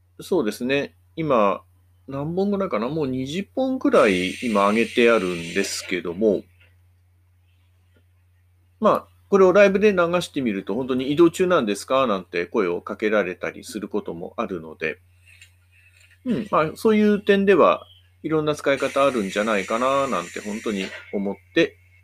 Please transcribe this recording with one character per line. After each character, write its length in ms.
そ 220
う 20
で 80
す 140
ね、 280
今、 460
何 260
本 160
ぐ 80
ら 80
い 20
か 100
な、 100
も 160
う 20
二 200
十 280
本 240
く 120
ら 180
い 340
今 260
上 160
げ 20
て 240
あ 80
る 100
ん 260
で 100
す 220
け 160
ど 100
も、 300
ま 100
あ、 180
こ 100
れ 60
を 80
ラ 120
イ 60
ブ 100
で 120
流 60
し 120
て 80
み 120
る 120
と、 100
本 140
当 60
に 160
「移 60
動 140
中 160
な 140
ん 60
で 80
す 120
か？」 200
な 120
ん 60
て 220
声 220
を 120
か 160
け 140
ら 140
れ 100
た 160
り 140
す 160
る 80
こ 140
と 120
も 220
あ 100
る 140
の 160
で、 240
う 100
ん、 160
ま 100
あ、 140
そ 160
う 60
い 60
う 180
点 240
で 100
は 320
い 60
ろ 140
ん 20
な 100
使 180
い 60
方 260
あ 60
る 140
ん 60
じ 80
ゃ 60
な 140
い 80
か 120
な、 300
な 140
ん 40
て 140
本 200
当 120
に 140
思 200
っ 40
て 220